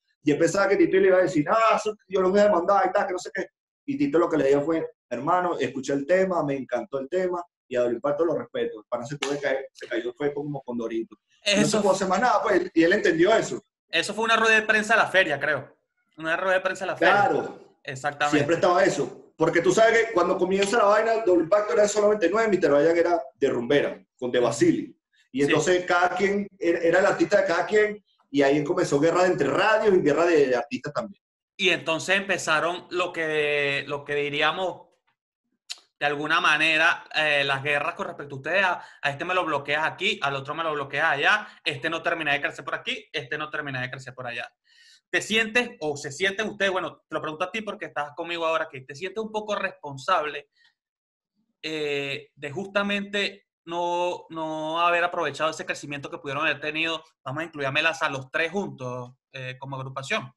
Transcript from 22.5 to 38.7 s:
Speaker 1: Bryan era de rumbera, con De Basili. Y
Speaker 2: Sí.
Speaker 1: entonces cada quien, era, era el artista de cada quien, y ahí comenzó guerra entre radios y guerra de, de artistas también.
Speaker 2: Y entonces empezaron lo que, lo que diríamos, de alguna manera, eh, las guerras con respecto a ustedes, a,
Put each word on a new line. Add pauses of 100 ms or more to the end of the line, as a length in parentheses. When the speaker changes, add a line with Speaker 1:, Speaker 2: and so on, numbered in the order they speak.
Speaker 1:
Bryan
era (140)
de
rumbera, (160)
con
De
Basili. (360)
Y
Speaker 2:
Sí.
Speaker 1:
entonces
cada
quien, (100)
era,
era
el
artista
de
cada
quien, (280)
y
ahí
comenzó
guerra
entre
radios
y
guerra
de,
de
artistas
también. (360)
Speaker 2:
Y
entonces
empezaron
lo
que,
lo
que
diríamos, (1160)
de
alguna
manera, (120)
eh,
las
guerras
con
respecto
a
ustedes,
a, (200)